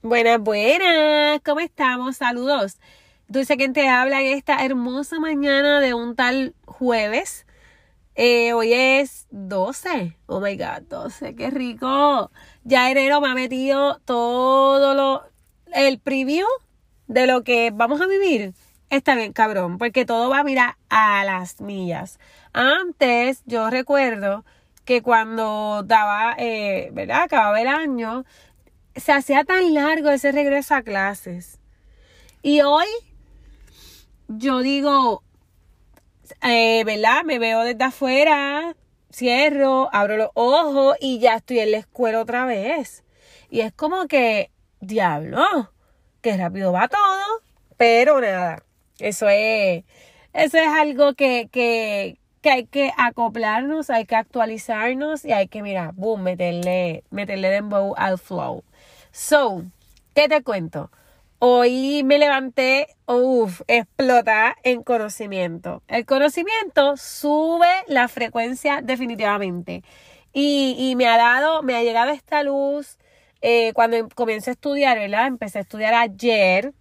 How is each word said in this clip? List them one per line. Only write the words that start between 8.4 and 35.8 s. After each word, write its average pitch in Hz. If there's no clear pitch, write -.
hoy 226
es 262
doce. 196
Oh 190
my 202
God, -
doce. -
Qué 233
rico. 262
Ya 254
enero 277
me 285
ha 254
metido 269
todo 262
lo, 277
el 269
preview 277
de 254
lo 254
que 233
vamos 262
a 370
vivir. 339
Está 277
bien, 220
cabrón, 196
porque 240
todo 240
va, 269
mira, 254
a 208
las 185
millas. 190
Antes, 262
yo 226
recuerdo 240
que 247
cuando 220
daba, 214
eh, 214
¿verdad? 113
Acababa 214
el 240
año, 262
se -
hacía 277
tan 359
largo 302
ese 285
regreso 285
a 262
clases. 196
Y 294
hoy, 294
yo 254
digo, 269